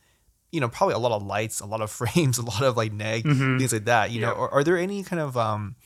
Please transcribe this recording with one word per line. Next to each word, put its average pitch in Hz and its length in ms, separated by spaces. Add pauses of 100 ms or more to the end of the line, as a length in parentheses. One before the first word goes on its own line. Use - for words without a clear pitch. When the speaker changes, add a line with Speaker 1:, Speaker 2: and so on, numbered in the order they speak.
(520)
Speaker 1:
you 165 100
know, 120 80
probably 185 240
a 104 60
lot 120 120
of 107 100
lights, 101 380
a 104 60
lot 110 160
of 107 100
<laughs> - 80
frames, 127 380
a 120 80
lot 113 160
of, 127 160
like, 110 160
neg, 107 320
Speaker 2:
Mm-hmm. 131 320
Speaker 1:
things 131 160
like 110 120
that, 110 260
you 117 100
know? 113 100
Speaker 2:
Yeah. - 80
Speaker 1:
Are, 120 100
are 139 140
there 170 140
any 196 260
kind 175 160
of, 139 160
um, 110 400 (100)